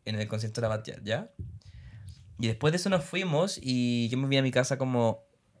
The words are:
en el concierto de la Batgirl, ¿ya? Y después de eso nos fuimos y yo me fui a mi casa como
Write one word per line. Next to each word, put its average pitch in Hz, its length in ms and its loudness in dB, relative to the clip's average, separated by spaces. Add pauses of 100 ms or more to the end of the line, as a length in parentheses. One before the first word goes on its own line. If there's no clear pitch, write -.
en 110 120 -4
el 107 120 -2
concierto 110 320 -4
de 113 80 2
la 110 80 0
Batgirl, - 260 -10
¿ya? 113 280 -4 (1080)
Y 120 80 0
después 113 260 2
de 175 40 0
eso 180 120 -2
nos 185 160 4
fuimos 180 560 0
y 123 500 2
yo 127 80 -2
me 135 100 0
fui 135 80 4
a 135 60 6
mi 131 100 2
casa 127 260 2
como 123 460 2 (360)